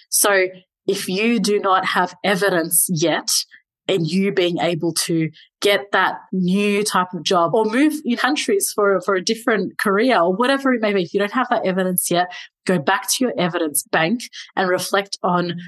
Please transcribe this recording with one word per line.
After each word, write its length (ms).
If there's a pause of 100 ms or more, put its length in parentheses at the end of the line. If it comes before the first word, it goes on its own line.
So 380 (380)
if 220
you 320
do 200
not 260
have 280 (120)
evidence 640
yet 400 (580)
in 180
you 260
being 280
able 340
to 360 (320)
get 300
that 240 (160)
new 520
type 300
of 100
job 300
or 120
move 280 (120)
in 100
countries 580
for, 280
for 140
a 80
different 540
career 400
or 160
whatever 400
it 80
may 120
be, 100
if 100
you 60
don't 140
have 160
that 160
evidence 440
yet, 180 (380)
go 140
back 300
to 160
your 120
evidence 540
bank 300 (340)
and 140
reflect 520
on 340 (120)